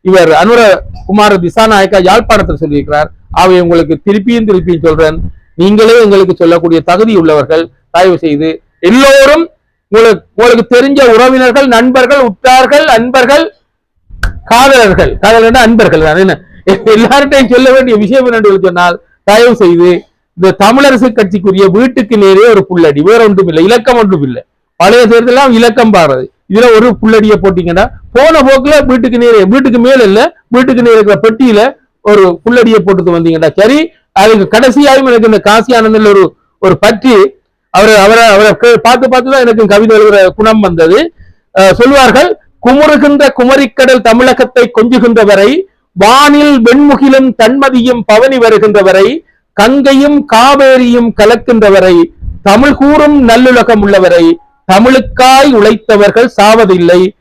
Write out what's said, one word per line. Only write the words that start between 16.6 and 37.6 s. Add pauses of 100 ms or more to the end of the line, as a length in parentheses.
எல்லார்ட்டையும்
சொல்ல
வேண்டிய
விஷயம்
என்னன்னு
சொன்னால், (240)
தயவு
செய்து (380)
இந்த
தமிழரசு
கட்சிக்குரிய
வீட்டுக்கு
நேரே
ஒரு
புல்லடி,
வேற
ஒன்றும்
இல்லை,
இலக்கம்
ஒன்றும்
இல்லை. (320)
பழைய
தேர்தலாம்
இலக்கம்
பாடுறது, (240)
இதுல
ஒரு
புல்லடியை
போட்டீங்கன்னா (260)
போன
போக்குல
வீட்டுக்கு
நேரே,
வீட்டுக்கு
மேல
இல்ல, (120)
வீட்டுக்கு
நேரே
இருக்கிற
பெட்டியில (180)
ஒரு
புல்லடியை (100)
போட்டுட்டு
வந்தீங்கன்னா
சரி. (220)
அதுக்கு
கடைசியாயும்
எனக்கு
இந்த
காசி
ஆனந்தில்
ஒரு, (220)
ஒரு
பற்றி (360)